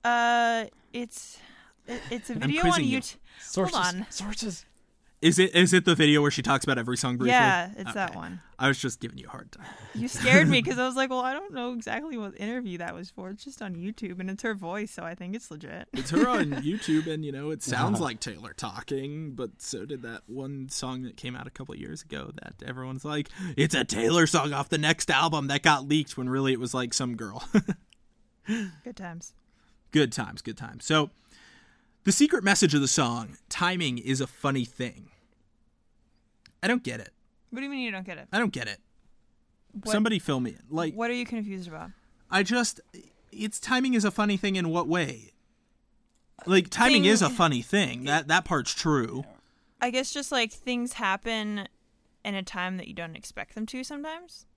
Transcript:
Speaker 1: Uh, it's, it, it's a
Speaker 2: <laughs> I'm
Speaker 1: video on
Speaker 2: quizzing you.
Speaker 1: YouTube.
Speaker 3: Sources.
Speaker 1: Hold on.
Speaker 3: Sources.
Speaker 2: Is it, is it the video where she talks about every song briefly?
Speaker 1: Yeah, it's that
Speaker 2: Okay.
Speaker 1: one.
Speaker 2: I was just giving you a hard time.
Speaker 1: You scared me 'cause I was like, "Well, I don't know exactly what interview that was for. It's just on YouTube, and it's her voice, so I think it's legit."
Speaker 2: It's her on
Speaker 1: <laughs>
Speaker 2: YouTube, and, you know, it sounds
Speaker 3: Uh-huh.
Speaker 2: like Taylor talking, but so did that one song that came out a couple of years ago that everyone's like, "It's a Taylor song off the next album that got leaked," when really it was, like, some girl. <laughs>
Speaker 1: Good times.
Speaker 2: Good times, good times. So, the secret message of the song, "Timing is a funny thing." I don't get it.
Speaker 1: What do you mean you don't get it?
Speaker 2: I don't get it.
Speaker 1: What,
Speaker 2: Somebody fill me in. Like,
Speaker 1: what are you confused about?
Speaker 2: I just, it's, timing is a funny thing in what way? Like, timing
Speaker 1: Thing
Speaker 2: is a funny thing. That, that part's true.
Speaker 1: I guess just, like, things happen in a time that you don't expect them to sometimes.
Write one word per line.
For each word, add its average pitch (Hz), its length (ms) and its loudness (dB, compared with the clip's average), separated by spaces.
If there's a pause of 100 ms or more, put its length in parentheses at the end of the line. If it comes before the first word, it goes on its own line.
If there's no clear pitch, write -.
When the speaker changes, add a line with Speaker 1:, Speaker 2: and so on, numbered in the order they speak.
Speaker 1:
Uh, 233 600 2 (280)
it's, - 460 -10 (480)
it, 240 140 -8 (100)
it's 233 180 -8
a 247 40 -4
Speaker 2:
<laughs> - 0 -
I'm - 80 -4
Speaker 1:
video 294 240 2
on 370 60 8
Speaker 2:
quizzing 339 140 4
you. 262 140 2
Speaker 1:
YouTube. - 180 -10 (240)
Speaker 3:
Sources. - 340 0
Speaker 1:
Hold 180 200 2
on. 196 160 -6
Speaker 3:
Sources. 202 540 -6 (560)
Speaker 2:
Is 165 180 6
it, 185 160 4
is 175 160 8
it 180 140 6
the 170 100 6
video 147 260 6
where 147 100 4
she - 100 -2
talks 139 240 2
about 135 120 2
every 120 200 -2
song 123 180 -2
briefly? 240 160 2
Speaker 1:
Yeah, 196 460 4
it's 190 160 -8
that 196 160 -4
Speaker 2:
Okay. 92 100 -12
Speaker 1:
one. 90 220 -12 (180)
Speaker 2:
I 131 80 2
was 135 100 2
just - 220 -4
giving - 180 -10
you - 100 -14
a - 20 -18
hard - 240 -16
time. - 120 -20 (300)
Speaker 1:
You 226 140 -4
scared 269 400 8
me 262 120 6
'cause 240 160 0
I 254 80 0
was 254 120 -2
like, 262 120 2
"Well, 254 120 0
I 254 120 -2
don't 370 200 -8
know 247 180 -6
exactly 269 460 -6
what 208 200 -8
interview 214 420 -6
that 170 140 -8
was 170 160 -12
for. 185 200 -12
It's 208 160 -14
just 277 160 -14
on 196 140 -8
YouTube, 180 440 -8
and 185 100 -6
it's 196 140 -8
her 226 100 -2
voice, 196 380 -8
so - 120 -14
I 170 120 -10
think 180 180 -10
it's 233 160 -12
legit." - 440 -14
Speaker 2:
It's 131 160 -6
her 254 180 6
on 190 240 2
Speaker 1:
<laughs> 139 100 -4
Speaker 2:
YouTube, 160 460 0
and, 156 160 -6
you 143 80 -6
know, 143 200 -8
it 143 120 -8
sounds 127 320 0
Speaker 3:
Uh-huh. 170 80 0
Speaker 2:
like 123 160 -4
Taylor 101 340 -10
talking, 139 800 -8
but 120 280 -8
so 110 240 -8
did 135 160 -10
that 117 260 -12
one 135 400 -10
song 131 360 -8
that 123 120 -12
came 127 220 -10
out 135 100 -12
a - 40 -16
couple - 220 -14
of - 60 -12
years - 220 -10
ago - 300 -10 (100)
that - 240 -18
everyone's 131 400 -10
like, 151 240 -4 (260)
"It's 151 200 4
a 127 100 0
Taylor 117 420 4
song 147 240 2
off 139 160 -4
the 160 100 -2
next 151 320 2
album 147 380 4
that 139 160 0
got 143 240 6
leaked," 147 300 2
when 127 100 -4
really 135 240 2
it 123 80 2
was, 123 140 -4
like, 127 200 -2
some 123 220 -2
girl. 110 380 -10
<laughs> - 0 - (1300)
Speaker 1:
Good 240 140 -14
times. 170 360 -14 (580)
Speaker 2:
Good 143 200 4
times, - 300 -8
good - 160 -10
times. - 280 -14
So, 156 260 4 (920)
the 196 80 4
secret 294 320 4
message 190 300 6
of 147 80 4
the 135 80 2
song, 120 480 -2 (100)
"Timing 175 500 -2
is 131 220 -2
a 131 80 -2
funny 135 380 -2
thing." - 460 -10 (1500)
I 185 60 0
don't 247 160 2
get 117 180 -6
it. - 100 -18 (380)
Speaker 1:
What 247 100 -10
do 269 60 -6
you 277 40 -8
mean 269 120 -6
you 233 100 -4
don't 190 140 -8
get 180 120 -12
it? - 140 -18
Speaker 2:
I 202 80 2
don't 226 140 2
get 120 140 -6
it. 101 120 -8 (920)
Speaker 1:
What, 214 180 -4
Speaker 2:
Somebody 214 280 4
fill 139 200 0
me 120 120 -2
in. - 180 -18
Like, 160 260 -2
Speaker 1:
what 233 140 -2
are 240 40 -2
you 247 120 -4
confused 202 420 -8
about? 165 240 -14 (400)
Speaker 2:
I 196 120 4
just, 226 360 0 (520)
it's, 214 280 -6
timing 254 360 2
is 214 100 4
a 196 60 4
funny 208 260 2
thing 196 180 0
in 180 140 0
what 165 180 0
way? 135 460 -2 (1120)
Like, 185 240 6
timing 240 340 6
Speaker 1:
Thing 196 80 8
Speaker 2:
is 220 100 6
a 156 80 6
funny 143 320 2
thing. 131 440 0
That, 143 240 0
that 170 160 4
part's 143 280 -2
true. 131 500 0 (580)
Speaker 1:
I 247 100 0
guess 262 220 -2
just, 285 180 -6
like, 240 200 0
things 247 420 -4
happen 208 760 -4 (560)
in 208 120 -6
a 190 80 -6
time 185 340 -6
that 180 100 -10
you - 60 -14
don't 170 220 -12
expect - 400 -14
them 220 120 -6
to 262 160 -10
sometimes. 311 640 -12 (120)